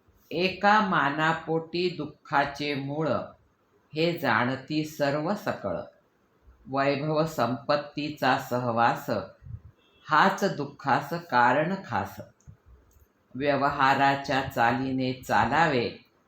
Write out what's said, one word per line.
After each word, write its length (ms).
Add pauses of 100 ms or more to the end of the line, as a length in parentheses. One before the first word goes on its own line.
(300)
एका 500
मानापोटी 1160
दुःखाचे 800
मूळ, 340 (840)
हे 240
जाणती 640
सर्व 500
सकळ. 420 (880)
वैभव 600
संपत्तीचा 1120
सहवास, 720 (960)
हाच 360 (120)
दुःखास 560
कारण 600 (120)
खास. 340 (1120)
व्यवहाराच्या 1080
चालीने 720
चालावे, 800 (380)